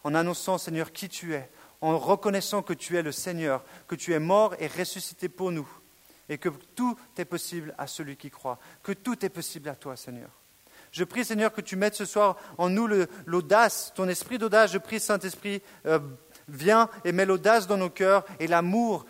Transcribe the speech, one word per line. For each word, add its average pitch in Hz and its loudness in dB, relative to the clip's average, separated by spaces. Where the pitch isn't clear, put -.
En 147 -2
annonçant, 175 0
Seigneur, 160 -6
qui - -12
tu 170 -10
es, 135 -8
en 160 2
reconnaissant 196 0
que 180 -4
tu 170 -4
es 170 0
le 151 -4
Seigneur, 160 -4
que 175 -8
tu 170 -4
es 160 2
mort 196 4
et 160 -6
ressuscité 180 -8
pour 185 -4
nous, 151 -4
et 151 -6
que 170 -4
tout 240 -2
est 175 -4
possible 165 -8
à 139 -8
celui 139 -10
qui 143 -16
croit, - -8
que 202 -6
tout 202 -6
est 190 -2
possible 151 -10
à 135 -6
toi, 131 -12
Seigneur. 120 -14
Je 175 -2
prie, 233 -2
Seigneur, 214 2
que 214 -6
tu - -8
mettes 208 2
ce 208 -6
soir 202 2
en 175 2
nous 208 2
le, 196 2
l'audace, 180 2
ton 190 -2
esprit 185 -4
d'audace. 214 6
Je 190 0
prie, 214 -6
Saint-Esprit, 202 -4
euh, 160 4
viens 196 4
et 175 0
mets 185 2
l'audace 190 4
dans 202 2
nos 185 0
cœurs 190 4
et 160 -2
l'amour 175 2